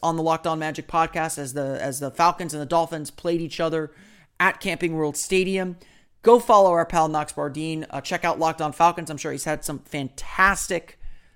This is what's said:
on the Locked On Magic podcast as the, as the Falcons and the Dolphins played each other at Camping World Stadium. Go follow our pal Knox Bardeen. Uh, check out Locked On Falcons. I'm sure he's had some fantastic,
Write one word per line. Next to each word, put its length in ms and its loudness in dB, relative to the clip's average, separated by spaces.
on 140 0
the 60 -2
Locked 240 0
On 120 -2
Magic 280 -6
podcast 500 0
as 160 -8
the, 280 -4
as 200 -6
the 120 -6
Falcons 420 2
and 60 -8
the 60 -8
Dolphins 440 -2
played 300 -2
each 200 -6
other 320 -2
at 220 2
Camping 340 -4
World 220 -2
Stadium. 600 -2
Go 180 8
follow 320 6
our 140 2
pal 220 2
Knox 240 -4
Bardeen. 560 -6
Uh, 120 -10
check 240 -4
out 160 -2
Locked 200 0
On 120 -4
Falcons. 380 2
I'm 60 -8
sure 140 -8
he's 140 -6
had 200 -4
some 160 -8
fantastic, 1160 -2